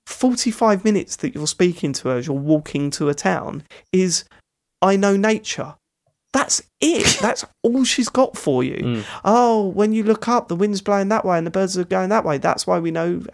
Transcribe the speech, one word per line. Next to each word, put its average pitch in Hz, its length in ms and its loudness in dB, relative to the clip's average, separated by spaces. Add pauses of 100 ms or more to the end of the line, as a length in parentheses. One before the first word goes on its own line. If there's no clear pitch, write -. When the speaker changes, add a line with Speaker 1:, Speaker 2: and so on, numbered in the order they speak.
Speaker 1:
forty-five 233 800 0
minutes 208 320 0
that - 180 -6
you're 151 120 -6
speaking 175 480 0
to - 140 -6
her 127 100 0
as 123 80 -6
you're 139 100 -2
walking 147 540 0
to 147 180 -2
a 143 60 0
town 160 480 -4 (300)
is, 185 320 2 (580)
"I 190 140 4
know 196 200 4
nature." 202 600 -2 (580)
That's - 280 -2 (180)
it. - 380 2
Speaker 2:
<laughs> - 40 -4
Speaker 1:
That's 214 220 -2 (180)
all 247 220 2
she's 233 260 0
got - 260 0
for 131 280 0
you. 135 120 -4
Speaker 2:
Mm. 117 280 -4 (200)
Speaker 1:
"Oh, 226 440 4
when 214 260 2
you 220 80 2
look 214 260 0
up, 240 200 0
the 175 80 -2
wind's 202 260 0
blowing 196 260 0
that 220 160 0
way 180 140 2
and 165 80 -2
the 165 60 -6
birds 190 260 0
are 180 60 0
going 185 260 0
that 220 140 2
way. 151 120 0
That's - 300 -2
why 180 140 2
we 165 100 -2
know 170 320 -2 (120)